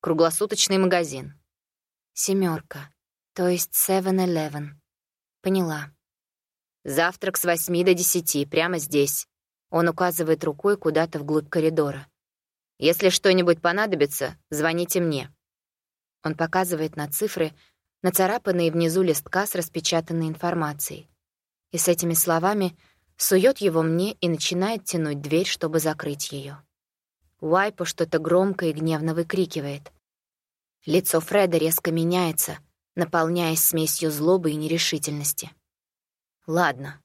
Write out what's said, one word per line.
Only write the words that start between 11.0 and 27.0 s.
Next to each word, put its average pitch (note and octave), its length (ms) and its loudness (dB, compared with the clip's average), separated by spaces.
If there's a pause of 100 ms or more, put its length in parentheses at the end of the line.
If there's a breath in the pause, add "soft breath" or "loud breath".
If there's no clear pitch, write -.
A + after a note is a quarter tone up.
вглубь D3+ 320 -2
коридора. D3+ 580 0 (720)
"Если E3+ 320 4
что-нибудь F3+ 500 4
понадобится, E3+ 800 -2 (100)
звоните E3 520 -2
мне". D3+ 300 -2 (920)
Он D#3 100 -4
показывает E3 600 -2
на D3 120 -6
цифры, E3+ 460 -4 (480 soft breath)
нацарапанные F#3 680 0
внизу E3+ 300 2
листка F3+ 440 0
с - 80 -8
распечатанной E3 720 -4
информацией. D#3 800 -6 (640)
И F3 80 -6
с - 80 0
этими E3+ 280 2
словами F3 640 2 (400 soft breath)
суёт G3+ 420 4
его E3 240 2
мне E3+ 320 0
и F3+ 140 -2
начинает F3+ 560 -2
тянуть D3+ 360 -2
дверь, D#3 260 0
чтобы D#3+ 340 -2
закрыть D3+ 520 -4
её. C#3 240 -12 (840)